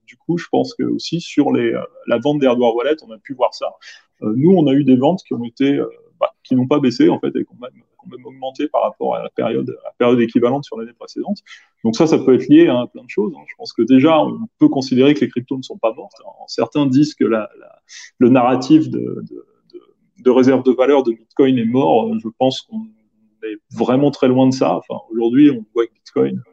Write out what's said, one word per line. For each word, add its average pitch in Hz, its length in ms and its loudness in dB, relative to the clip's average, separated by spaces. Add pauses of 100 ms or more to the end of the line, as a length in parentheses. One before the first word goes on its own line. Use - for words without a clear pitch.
Du - 100 -20
coup, 170 220 -4
je - 120 -10
pense 131 240 -2
que 127 80 -8
aussi 120 380 -6
sur 139 320 -2
les, 120 200 0
euh, 123 80 -6 (280)
la 120 100 0
vente 147 220 -2
des 135 60 2
hardware 120 280 2
wallets, 131 220 -2 (100)
on 110 60 -20
a 107 60 -20
pu - 160 -16
voir 123 200 -2
ça. - 120 -10 (560)
Euh, 107 140 -4
nous, 151 140 4
on 170 160 4
a 135 60 2
eu 143 100 2
des 131 140 4
ventes 156 300 0
qui 131 80 -6
ont 120 100 -8
été, 139 320 -2
euh, 123 100 -4 (340)
bah, - 120 -2 (100)
qui 131 140 -2
n'ont 127 100 0
pas 147 140 0
baissé, 139 280 2
en 165 120 0
fait, 143 80 -4
et - 160 -6
qui - 80 -20
ont - 80 -20
même, 123 120 -16
qui - 340 -20
ont 123 100 -20
même 127 100 -20
augmenté 135 420 -10
par 113 140 0
rapport 120 320 -4
à - 80 -8
la - 80 -12
période, 123 400 -4 (140)
à - 40 -12
la - 100 -20
période 123 220 2
équivalente 120 440 0
sur 113 140 -14
l'année 117 200 -14
précédente. - 400 -10 (460)
Donc 113 120 -2
ça, 165 100 4
ça 156 120 2
peut 131 160 4
être - 140 -2
lié 160 200 6
à 123 240 -2
plein 123 120 -20
de - 60 -20
choses, 196 260 -4
hein. 73 100 -20
Je - 100 -20
pense - 160 -18
que 120 100 -2
déjà, 135 380 4
on - 280 -6 (100)
peut 151 100 6
considérer 131 460 2
que 147 60 -4
les 127 80 -2
cryptos 127 280 -8
ne 131 60 -10
sont 110 160 -16
pas 110 160 -2
mortes. - 260 -20
Alors, - 280 -20
certains - 380 -4
disent 139 280 2
que - 100 -2
la, 110 240 -2 (100)
la, - 200 -20 (400)
le 123 100 4
narratif 131 600 2
de, 123 80 -6
de, - 480 -10 (260)
de, - 80 -20 (440)
de 127 60 4
réserve 131 340 4
de 127 80 4
valeur 131 300 2
de 117 100 -2
Bitcoin 131 460 0
est 113 60 -2
mort. 120 540 0
Je 110 100 -10 (100)
pense 131 240 -2
qu'on - 240 -12 (580)
est 107 120 -8 (180)
vraiment 127 360 0
très 135 180 0
loin 131 200 2
de 131 60 0
ça. 147 220 -2
Enfin, - 240 -10 (100)
aujourd'hui, 120 400 2
on 113 140 -6 (100)
voit 117 120 -2
que - 80 -20
Bitcoin - 480 -4 (100)